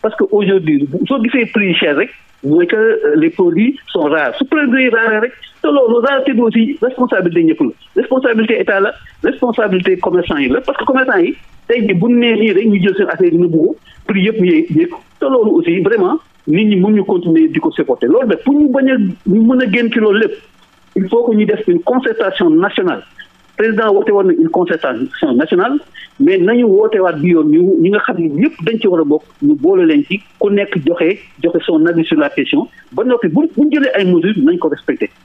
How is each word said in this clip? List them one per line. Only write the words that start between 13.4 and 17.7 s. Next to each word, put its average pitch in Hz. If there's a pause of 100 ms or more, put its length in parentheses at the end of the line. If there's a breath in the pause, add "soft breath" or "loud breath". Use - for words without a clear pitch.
ko, 165 (320 soft breath)
prix 190
yëpp 220
yéeg, 165
yéeg. 165 (300)
Te 285
loolu 240
aussi, 170
vraiment, 214 (280)
nit 180
ñi 208
mënuñu 196
continuer 165
di 143
ko 208